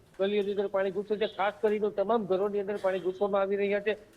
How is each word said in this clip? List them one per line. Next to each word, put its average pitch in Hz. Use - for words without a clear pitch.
ગલીઓની 202
અંદર 196
પાણી 196
ઘૂસે 202
છે. 202
ખાસ 202
કરીને 214
તમામ 208
ઘરોની 196
અંદર 202
પાણી 190
ઘૂસવામાં 190
આવી 196
રહ્યા 202
છે. 208